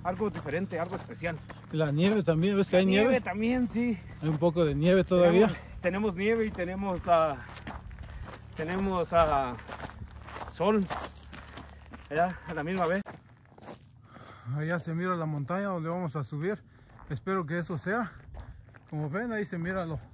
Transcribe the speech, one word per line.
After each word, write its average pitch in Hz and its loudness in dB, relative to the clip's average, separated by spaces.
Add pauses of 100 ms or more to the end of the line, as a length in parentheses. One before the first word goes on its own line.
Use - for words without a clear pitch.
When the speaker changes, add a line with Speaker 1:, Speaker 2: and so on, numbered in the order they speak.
Speaker 1:
algo 185 -2
diferente, 165 -4
algo 170 -4
especial. 147 -6 (340)
Speaker 2:
y 160 -2
la 156 2
nieve 190 4
también, 170 4
¿ves 196 4
que 185 2
Speaker 1:
La - 8
Speaker 2:
hay 190 6
nieve? 202 6
Speaker 1:
nieve 262 4
también, 226 0
sí. 233 0 (220)
Speaker 2:
Hay 151 0
un 156 2
poco 165 4
de 143 2
nieve 175 6
todavía. 180 8
Speaker 1:
Tenemos, - -6
tenemos 190 0
nieve 220 2
y 214 -4
tenemos, 185 -4
ah, 160 6 (1200)
tenemos, 180 -2
ah, 143 4 (1000)
sol, 202 2 (1200)
¿verdad? 170 2 (140)
A 170 -8
la 156 -4
misma 180 0
vez. 185 0 (1500)
Speaker 2:
Allá 160 0
se 165 -6
mira 180 0
la 165 -2
montaña 156 -2
donde 170 -4
vamos 170 -4
a 147 -2
subir. 160 -4 (460)
Espero 180 -4
que 165 -4
eso 165 -6
sea. 202 -4 (800)
Como 151 -4
ven, 220 -4
ahí 214 -2
se 180 -8
mira 180 -4
lo 160 -4 (140)